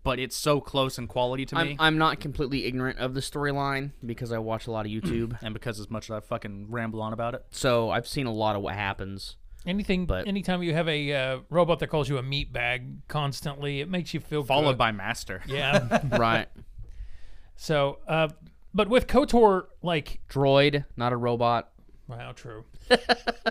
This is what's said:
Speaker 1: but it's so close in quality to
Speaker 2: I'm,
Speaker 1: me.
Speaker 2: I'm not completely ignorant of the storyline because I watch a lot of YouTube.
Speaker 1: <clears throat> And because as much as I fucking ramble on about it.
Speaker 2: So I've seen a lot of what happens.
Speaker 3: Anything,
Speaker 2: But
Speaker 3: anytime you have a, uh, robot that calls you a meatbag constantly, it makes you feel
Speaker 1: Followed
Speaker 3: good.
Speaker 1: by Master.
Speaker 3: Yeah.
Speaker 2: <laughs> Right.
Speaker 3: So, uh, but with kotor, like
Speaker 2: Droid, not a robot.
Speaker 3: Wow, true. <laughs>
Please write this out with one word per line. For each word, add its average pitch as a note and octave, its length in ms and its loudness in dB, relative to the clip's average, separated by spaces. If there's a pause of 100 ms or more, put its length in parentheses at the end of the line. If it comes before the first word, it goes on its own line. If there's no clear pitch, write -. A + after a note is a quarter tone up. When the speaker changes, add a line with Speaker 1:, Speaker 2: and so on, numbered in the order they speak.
Speaker 1:
but B2+ 160 0
it's C3 160 -6
so D3 240 2
close C3+ 380 -2
in A#2+ 100 -8
quality B2+ 380 0
to C3+ 100 -6
Speaker 2:
I'm, E3 140 2
Speaker 1:
me. C#3+ 100 -6
Speaker 2:
I'm D#3 180 6
not D#3+ 220 4
completely C3+ 460 -2
ignorant B2+ 340 -2
of B2+ 140 -2
the C3+ 80 -4
storyline C#3 720 -2 (140)
because A#2 280 -6
I A2+ 40 -2
watch A2 300 -4
a A#2+ 40 -6
lot A2 140 -4
of G#2 60 -6
YouTube. A2+ 480 -2
Speaker 1:
<clears throat> - 40 -12
And A2 100 -6
because G#2 260 -8
as G#2 100 -10
much G#2+ 200 -8
as - 20 -6
I G#2+ 80 -6
fucking G#2 500 -8
ramble A2+ 320 -4
on A2 120 -4
about A#2 220 -4
it. - 160 -12
Speaker 2:
So A#2 380 2
I've A2 180 0
seen C#3 200 -2
a A#2 60 -2
lot G#2+ 240 2
of G2+ 40 -2
what F2+ 140 -4
happens. G2 600 -6 (280)
Speaker 3:
Anything, F#3 420 0
Speaker 2:
But F#2 200 0
Speaker 3:
anytime F#3+ 340 -2
you E3+ 120 0
have D#3+ 160 2
a, D3 240 0
uh, C3 260 0 (100)
robot E3 300 4
that C#3+ 80 -2
calls C#3+ 220 0
you C#3 80 2
a B2 60 -2
meatbag B2+ 720 -4 (100)
constantly, C#3+ 760 -2
it D#3+ 80 -6
makes F3+ 240 -2
you D#3 60 -2
feel D3+ 240 -4
Speaker 1:
Followed C3+ 300 4
Speaker 3:
good. A#2+ 40 0
Speaker 1:
by A2+ 140 4
Master. G2+ 560 -6
Speaker 3:
Yeah. C3+ 640 2
Speaker 2:
<laughs> - 80 2
Right. A2+ 300 4 (1080)
Speaker 3:
So, C#3+ 520 0
uh, D#3+ 220 2 (440)
but G3+ 140 2
with A3+ 200 4
kotor, A3+ 580 6 (160)
like E3 480 -2
Speaker 2:
Droid, C#3 560 6 (100)
not B2 160 0
a B2 60 0
robot. A#2+ 540 2 (360)
Speaker 3:
Wow, B2 260 -12
true. A#2 300 -14 (260)
<laughs> B3 100 8 (520)